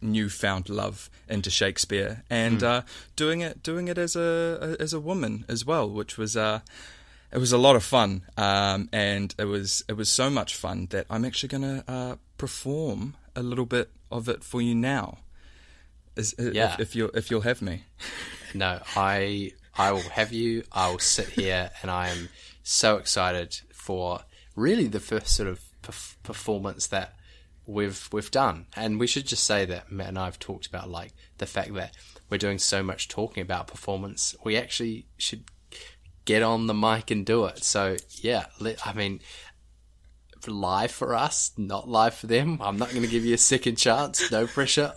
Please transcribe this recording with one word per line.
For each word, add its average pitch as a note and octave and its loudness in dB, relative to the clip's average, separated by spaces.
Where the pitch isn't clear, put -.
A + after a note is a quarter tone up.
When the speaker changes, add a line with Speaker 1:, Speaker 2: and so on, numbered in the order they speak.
Speaker 1:
newfound G2+ 0
love G2+ -6
into G2+ -2
Shakespeare, G2+ 0
and, A2+ 2
Speaker 2:
Hmm. A#2+ 2
Speaker 1:
uh, B2 2
doing D#3+ 0
it, D#3+ -8
doing F3 -4
it F3 -2
as E3+ 0
a, E3 0
as D#3 -2
a D#3+ -2
woman C#3+ -2
as A#2 -4
well, C#3 0
which G#2 -6
was, A2 -2
uh, G#2+ 0
it B2+ -2
was B2+ 4
a B2 8
lot C3+ 12
of - 6
fun, G2 4
um, G2 2
and G2+ 0
it G#2 0
was, G2+ -2
it A2 -4
was G#2+ -2
so C3 4
much B2+ -2
fun F#2 -4
that F#2+ -2
I'm A2 -2
actually B2+ -4
gonna, C3+ -4
uh, B2+ -6
perform C#3 -4
a B2+ -4
little B2 -2
bit B2 0
of A#2 -4
it - -2
for - -4
you A#2+ 2
now, B2 0
is, A2 -2
i-, A#2+ -2
Speaker 2:
Yeah. G#2 2
Speaker 1:
if, F2 -2
if A2 -4
you'll, A2 0
if A2 -2
you'll A2+ 2
have A#2+ 0
me. F2 -6
<laughs> - -12
Speaker 2:
No, F#2 0
I, G2 2
I G2 6
will G2 0
have A2+ 0
you. A2+ 0
I F#2 2
will F2+ -2
sit - 2
here, F#2 0
and F#2 -4
I F2+ 0
am F2 -6
so G#2+ 4
excited F2+ -2
for F2+ -4
really D#3 4
the G#2 -2
first - 0
sort G#2 0
of F#2 -6
perf-, - -14
performance G2+ -4
that F#2+ -2
we've, G#2 -2
we've G#2 -4
done. G2+ 2
And A2 0
we A#2+ 2
should C3+ 0
just - 0
say G2+ 4
that F2+ -6
Matt G2 -8
and F#2+ -6
I F#2+ -2
have F2+ -8
talked - -10
about, F#2 -10
like, F2+ -12
the - -6
fact G2+ -6
that F2+ -8
we're G2+ 0
doing G2+ 0
so G2 2
much - -4
talking G2+ -6
about F2+ -6
performance. - -6
We A2 2
actually A#2 -4
should - -4
get G#2+ 6
on A2+ 4
the A2 2
mic A2 2
and G#2 0
do A2 4
it. - -6
So, G2 2
yeah, A2 -2
let, A2 -4
I F#2+ -4
mean, G2+ -2
live G#2+ 0
for - -2
us, - 0
not G2+ -6
live A2+ 6
for - -12
them. C#3 4
I'm G2+ 0
not B2 -2
gonna A#2 2
give A2+ 2
you A#2 6
a A#2 4
second B2 4
chance. - 2
No A#2 4
pressure. C#3 2